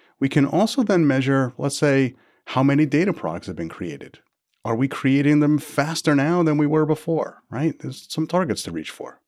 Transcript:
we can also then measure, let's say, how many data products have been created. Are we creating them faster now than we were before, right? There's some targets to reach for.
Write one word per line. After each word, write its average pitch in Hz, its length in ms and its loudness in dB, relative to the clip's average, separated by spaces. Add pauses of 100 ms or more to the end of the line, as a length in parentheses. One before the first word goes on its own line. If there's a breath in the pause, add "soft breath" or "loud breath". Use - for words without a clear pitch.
(200 soft breath)
we 139 80 2
can 139 180 2
also 214 360 0
then 185 240 2
measure, 135 520 0
let's 139 180 -4
say, 135 380 2 (320 soft breath)
how 127 160 0
many 139 240 4
data 147 260 0
products 85 340 -8
have 85 100 -8
been 82 120 -6
created. - 520 -12 (440)
Are 117 120 -2
we 135 120 0
creating 143 520 4
them 147 180 4
faster 151 560 -2
now 160 280 2
than 151 140 2
we 151 100 2
were 156 200 2
before, 156 640 -4
right? 139 280 -4
There's - 320 -12
some 160 160 -4
targets 165 360 -2
to 87 100 -10
reach 80 180 -8
for. - 380 -16